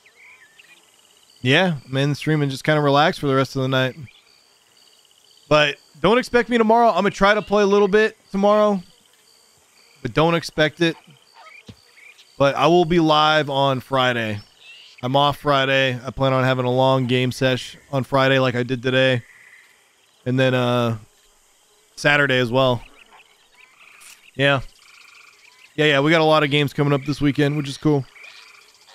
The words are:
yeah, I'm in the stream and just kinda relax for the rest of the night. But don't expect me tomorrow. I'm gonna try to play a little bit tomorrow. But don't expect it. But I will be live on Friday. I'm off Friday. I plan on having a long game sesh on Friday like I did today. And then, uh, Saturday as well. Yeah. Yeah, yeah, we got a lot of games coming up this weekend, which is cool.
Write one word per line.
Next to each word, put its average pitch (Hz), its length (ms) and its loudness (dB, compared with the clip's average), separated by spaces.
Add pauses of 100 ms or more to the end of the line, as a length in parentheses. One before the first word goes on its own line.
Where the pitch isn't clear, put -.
(1400)
yeah, 156 420 0
I'm 131 120 -10
in 143 140 0
the 143 40 -2
stream 151 260 -2
and 139 120 -4
just 131 100 -12
kinda 151 180 0
relax 147 380 2
for 151 80 -6
the 135 80 0
rest 135 220 -2
of 135 60 -4
the 131 60 -4
night. 131 280 -2 (1500)
But 147 300 2 (200)
don't 202 200 2
expect 240 300 -2
me 240 80 0
tomorrow. 226 340 4
I'm 180 120 0
gonna 196 80 0
try 196 240 2
to 214 80 -2
play 208 220 0
a - 20 2
little 202 220 2
bit 214 280 0 (140)
tomorrow. 208 500 0 (1200)
But 120 120 -8
don't 165 220 2
expect 151 440 -2
it. 165 160 0 (1400)
But 139 160 2
I 139 140 2
will 175 160 4
be 170 160 0
live 151 500 2
on 135 300 0
Friday. 120 580 -2 (640)
I'm 127 120 -4
off 143 240 0
Friday. 135 680 0
I 135 60 -10
plan 135 220 -2
on 131 120 0
having 127 200 0
a 123 60 -2
long 131 360 0
game 127 240 -2
sesh 127 460 -4 (160)
on 135 100 -2
Friday 135 360 2
like 131 160 0
I 123 80 -2
did 123 200 -6
today. 131 400 0 (1000)
And 127 140 -2
then, 131 160 2
uh, 123 440 -2 (960)
Saturday 143 420 2
as 123 120 0
well. 127 320 0 (1500)
Yeah. 139 280 0 (1120)
Yeah, 151 80 0
yeah, 147 160 2
we 147 100 2
got 165 120 2
a - 20 2
lot 156 180 2
of 147 80 -2
games 143 220 0
coming 143 200 0
up 135 120 -2
this 143 160 -6
weekend, 143 360 0
which 143 120 -6
is 135 80 -12
cool. 143 280 0 (920)